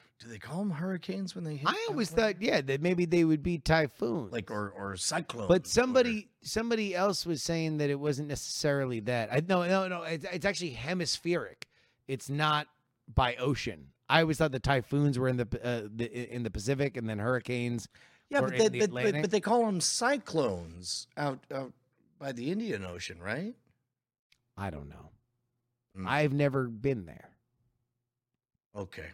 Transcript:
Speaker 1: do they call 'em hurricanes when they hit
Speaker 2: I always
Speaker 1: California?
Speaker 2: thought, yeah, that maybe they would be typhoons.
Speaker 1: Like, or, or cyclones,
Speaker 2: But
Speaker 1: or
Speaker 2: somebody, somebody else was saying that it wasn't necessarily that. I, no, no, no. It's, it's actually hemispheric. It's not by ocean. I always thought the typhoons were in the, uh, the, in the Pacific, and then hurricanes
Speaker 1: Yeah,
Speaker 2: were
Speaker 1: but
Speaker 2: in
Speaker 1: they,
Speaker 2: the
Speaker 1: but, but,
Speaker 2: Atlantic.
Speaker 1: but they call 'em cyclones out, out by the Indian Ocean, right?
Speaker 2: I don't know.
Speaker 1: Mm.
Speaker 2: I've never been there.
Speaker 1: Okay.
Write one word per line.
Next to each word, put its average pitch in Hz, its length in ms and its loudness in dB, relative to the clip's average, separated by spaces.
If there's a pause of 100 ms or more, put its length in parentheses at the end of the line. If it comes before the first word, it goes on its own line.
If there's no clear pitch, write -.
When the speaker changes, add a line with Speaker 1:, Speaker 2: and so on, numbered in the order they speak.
(200)
Speaker 1:
do 113 80 -18
they 110 120 -14
call 160 200 -8
'em 208 100 -2
hurricanes 185 680 -4
when 180 80 -8
they 156 120 -4
hit 143 120 0
Speaker 2:
I 440 220 0
always 254 200 0
Speaker 1:
California? 214 240 2
Speaker 2:
thought, 180 80 -6
yeah, 214 180 4
that 135 220 0
maybe 180 220 4
they 170 200 6
would 156 180 6
be 170 160 0
typhoons. 160 760 2
Speaker 1:
Like, 113 180 -4
or, 104 200 -2
or 98 260 -6
cyclones, 120 500 -4
Speaker 2:
But 180 200 4
Speaker 1:
or - 20 -10
Speaker 2:
somebody, 240 600 2 (140)
somebody 220 500 -2
else 185 320 0
was 165 160 -2
saying 160 380 0
that 147 100 2
it 143 120 0
wasn't 147 260 0
necessarily 139 720 -2
that. 113 340 0
I, 135 160 4
no, 185 200 4
no, 190 180 4
no. 175 160 -4
It's, 160 300 -6
it's 180 120 -4
actually 180 260 0
hemispheric. 151 960 -4 (400)
It's 135 200 -6
not 151 380 2 (480)
by 123 220 4
ocean. 117 560 -2 (160)
I 160 140 6
always 160 160 2
thought 156 120 4
the 131 80 -4
typhoons 139 600 2
were 131 80 2
in 127 80 2
the, 120 100 0 (160)
uh, 117 320 -2
the, 117 400 -6
in 123 80 -4
the 113 80 -2
Pacific, 131 460 0
and 113 120 -4
then 107 120 -2
hurricanes 120 680 -2 (400)
Speaker 1:
Yeah, 285 120 0
Speaker 2:
were - 80 2
Speaker 1:
but - 80 -4
Speaker 2:
in - 20 0
Speaker 1:
they, - 120 6
Speaker 2:
the 123 100 -4
Speaker 1:
but, 104 100 4
but, 123 80 -6
Speaker 2:
Atlantic. 151 240 2
Speaker 1:
but 190 80 0
they 214 100 2
call 226 280 4
'em 185 120 0
cyclones 104 1300 -2 (100)
out, 143 380 -4
out 135 180 -6 (460)
by 139 140 -6
the 120 180 -4
Indian 185 340 -2
Ocean, 87 360 -10
right? 143 340 -4 (1000)
Speaker 2:
I 98 140 -4
don't 71 180 -10
know. 73 220 -18 (840)
Speaker 1:
Mm. 95 120 -6
Speaker 2:
I've 143 240 2
never 139 340 2
been 113 400 -2
there. - 240 -18 (1500)
Speaker 1:
Okay. 92 380 -10